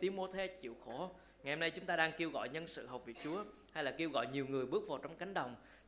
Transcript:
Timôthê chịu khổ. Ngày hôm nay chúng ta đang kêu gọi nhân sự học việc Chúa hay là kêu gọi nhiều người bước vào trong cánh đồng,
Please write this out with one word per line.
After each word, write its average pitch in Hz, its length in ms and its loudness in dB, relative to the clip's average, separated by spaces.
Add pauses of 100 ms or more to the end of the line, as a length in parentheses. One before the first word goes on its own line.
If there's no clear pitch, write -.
Timôthê 190 460 2
chịu 117 280 -8 (100)
khổ. 147 300 -4 (280)
Ngày 139 120 2
hôm 160 40 2
nay 165 120 4
chúng 180 140 -6
ta 175 100 2
đang 160 220 6
kêu 165 120 2
gọi 123 200 0
nhân 160 180 -4
sự 117 180 -6
học 123 200 -6
việc 117 180 -8
Chúa 170 200 0 (300)
hay 156 100 0
là 131 80 2
kêu 165 180 0
gọi 123 180 4
nhiều 135 200 0
người 135 180 2
bước 180 220 2
vào 147 100 0
trong 147 180 -6
cánh 190 180 -4
đồng, 127 220 0 (320)